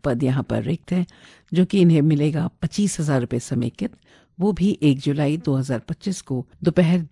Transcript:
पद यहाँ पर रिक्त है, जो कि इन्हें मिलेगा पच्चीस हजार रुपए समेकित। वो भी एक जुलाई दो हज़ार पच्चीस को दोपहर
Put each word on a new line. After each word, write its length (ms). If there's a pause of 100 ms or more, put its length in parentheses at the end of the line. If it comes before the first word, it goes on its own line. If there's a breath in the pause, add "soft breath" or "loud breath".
पद 200
यहाँ 200
पर 200
रिक्त 280
है, 140 (460 soft breath)
जो 140
कि 160
इन्हें 220
मिलेगा 460 (120)
पच्चीस 380
हजार 220
रुपए 180
समेकित। 520 (460 soft breath)
वो 140
भी 320
एक 160
जुलाई 380
दो 180
हज़ार 240
पच्चीस 420
को 240 (180)
दोपहर 360 (120)